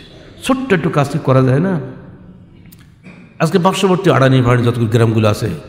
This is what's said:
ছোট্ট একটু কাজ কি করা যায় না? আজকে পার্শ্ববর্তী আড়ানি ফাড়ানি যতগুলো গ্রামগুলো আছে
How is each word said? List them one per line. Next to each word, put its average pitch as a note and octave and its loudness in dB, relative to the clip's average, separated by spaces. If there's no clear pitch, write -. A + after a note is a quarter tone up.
ছোট্ট C4 -2
একটু F3+ -2
কাজ C#3+ -2
কি D#3+ -4
করা C3 2
যায় C3 2
না? F#3 -2
আজকে E3 0
পার্শ্ববর্তী F#3 0
আড়ানি C3 4
ফাড়ানি A#2+ 2
যতগুলো A#2 -2
গ্রামগুলো A2 2
আছে G#2 -2